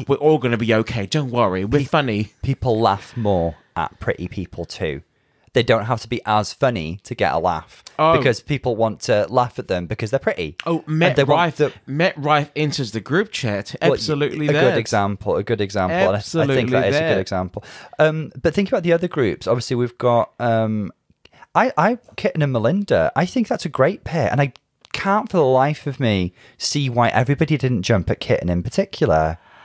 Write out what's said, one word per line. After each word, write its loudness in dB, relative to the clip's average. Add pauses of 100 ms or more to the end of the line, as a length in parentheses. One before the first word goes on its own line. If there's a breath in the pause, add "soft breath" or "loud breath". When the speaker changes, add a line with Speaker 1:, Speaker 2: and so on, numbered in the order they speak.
Speaker 1:
We're 4
all 4
gonna 0
be 2
okay. 0
Don't -2
worry. 0
We're 2
Speaker 2:
Pe- -4
Speaker 1:
funny. 0 (140)
Speaker 2:
People 0
laugh 0
more 0 (180)
at -6
pretty -4
people -10
too. -6 (520)
They 4
don't 2
have -2
to -14
be -6
as 0
funny -2
to -12
get 0
a 0
laugh -2 (160)
Speaker 1:
Oh. 4
Speaker 2:
because 0
people -4
want -2
to 2
laugh 0
at -10
them -2
because -6
they're -2
pretty. -4 (100)
Speaker 1:
Oh, -2
Speaker 2:
And -2
Speaker 1:
Matt 2
Speaker 2:
they 4
want 4
Speaker 1:
Rife, 0
Speaker 2:
the 0 (120)
Speaker 1:
Matt -2
Rife 0
enters -2
the -4
group -2
chat. -4
Speaker 2:
Well, 4
Speaker 1:
Absolutely -2
Speaker 2:
a 2
Speaker 1:
that. 2
Speaker 2:
good 4
example. -2
A 0
good -2
example. 0
And 2
I, 4
I 2
think 0
Speaker 1:
Absolutely 0
Speaker 2:
that 2
is 2
a 2
good 0
Speaker 1:
that. 2
Speaker 2:
example. -4 (360 loud breath)
Um, 2 (100)
but 0
think 0
about 0
the 2
other 0
groups. -2
Obviously, 0
we've -2
got, 2
um, 0 (640 loud breath)
I, 2
I, 2 (180)
Kitten -2
and 0
Melinda. 2
I 2
think -2
that's -4
a -8
great 0
pair, -2
and 0
I 0 (400)
can't 0
for -4
the 6
life 2
of -6
me 2 (260 soft breath)
see -2
why 2
everybody 2
didn't 0
jump 2
at -4
Kitten 0
in 0
particular. 0 (280 loud breath)